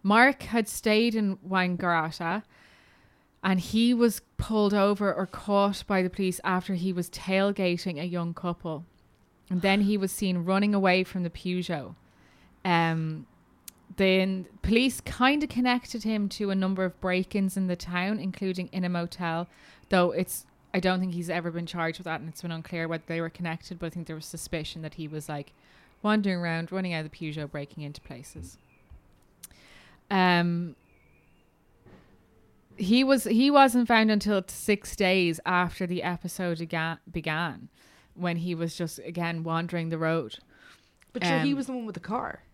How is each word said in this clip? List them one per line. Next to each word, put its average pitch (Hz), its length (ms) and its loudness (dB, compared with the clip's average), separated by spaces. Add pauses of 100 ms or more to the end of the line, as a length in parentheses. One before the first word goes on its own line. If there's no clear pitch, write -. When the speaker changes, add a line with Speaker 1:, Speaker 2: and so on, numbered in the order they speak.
Speaker 1:
Mark 233 400 6
had 226 240 0
stayed 220 480 2
in 202 220 0
Wangaratta, 180 1040 -2 (1000)
and 185 160 4
he 233 340 4
was 233 280 4 (160)
pulled 208 360 2
over 202 400 4
or 190 120 -2
caught 202 640 0
by 190 140 2
the 180 80 0
police 185 340 -2
after 185 320 0
he 180 180 0
was 175 160 -4
tailgating 190 880 0
a 170 60 -4
young 170 280 -4
couple. 170 520 -6 (640)
And 180 120 0
then 196 200 4
he 208 160 2
was 190 140 -2
seen 180 340 -2
running 196 280 2
away 185 300 4
from 180 200 -4
the 170 60 -4
Peugeot. 175 680 -6 (680)
Um, 160 640 0 (680)
then 190 500 2 (160)
police 240 400 2
kinda 285 460 2
connected 247 560 0
him 214 260 0
to 202 220 -4
a 190 40 2
number 190 300 2
of 180 160 -4
break-ins 185 560 0
in 185 100 0
the 175 80 0
town, 180 440 -2
including 185 520 -4
in 185 120 -2
a 180 60 0
motel, 170 580 -4 (420)
though 175 220 4
it's, - 340 -4 (280)
I 185 60 2
don't 185 200 2
think 185 140 -2
he's 170 160 -6
ever 170 220 -4
been 170 140 -6
charged 165 340 -4
with 180 60 -14
that, 160 140 -4
and 165 100 -10
it's - 120 -14
been 170 100 -8
unclear 165 360 -6
whether 160 200 -6
they 165 140 -4
were 165 80 -4
connected, 165 500 -8
but 170 80 -6
I - 20 -4
think 170 180 -10
there 160 80 -8
was 156 100 -12
suspicion 165 580 -8
that 156 120 -12
he 160 120 -10
was, 151 220 -10
like, 147 240 -10 (500)
wandering 208 340 2
around, 165 340 -2
running 185 220 -2
out 156 120 -4
of 151 60 -12
the - 60 -20
Peugeot, 151 340 -6
breaking 147 320 -10
into 147 180 -12
places. - 560 -16 (1500)
Um, 175 640 2 (2000)
he 226 260 4
was, 262 200 4
he 254 260 4
wasn't 254 380 6
found 220 240 6
until 208 360 2
six - 480 -2
days 185 500 2
after 180 420 0
the 175 160 -4
episode 175 580 -4
aga-, 165 380 -4 (120)
began, 160 580 -6 (440)
when 175 240 -2
he 175 160 -4
was 165 240 -4
just, 165 220 -6
again, 165 440 -4
wandering 165 460 -2
the 165 80 -4
road. 160 400 -2 (760)
Speaker 2:
But 202 120 -4
sure, 165 140 4
he 277 120 2
Speaker 1:
Um, 277 60 0
Speaker 2:
was 262 100 -4
the 262 60 -8
one 240 120 -6
with 202 100 -8
the 170 60 -8
car. - 420 -6 (100)